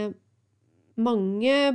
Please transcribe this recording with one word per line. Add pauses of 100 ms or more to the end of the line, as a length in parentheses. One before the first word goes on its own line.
(960)
mange (200)